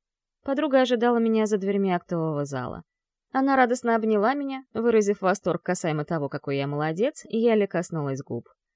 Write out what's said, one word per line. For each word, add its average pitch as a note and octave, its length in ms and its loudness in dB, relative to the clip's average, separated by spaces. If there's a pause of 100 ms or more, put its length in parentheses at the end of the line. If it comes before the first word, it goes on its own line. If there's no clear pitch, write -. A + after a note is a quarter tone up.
(420)
Подруга C4+ 380 2
ожидала A#3+ 380 2
меня A3 280 2
за G3+ 120 0
дверьми G3 340 0
актового D#3+ 520 -2
зала. C#3 380 -8 (480)
Она C4+ 240 0
радостно A#3+ 400 2
обняла A3 400 2
меня, C4+ 300 -6 (100)
выразив A3 480 2
восторг F3+ 400 0
касаемо D#3 420 -2
того, D3 240 -4
какой C#3 280 -6
я C#3 100 -2
молодец, D#3+ 580 -2
и A3+ 140 -4
еле A3 300 4
коснулась D3+ 540 -4
губ. - 260 -10 (280)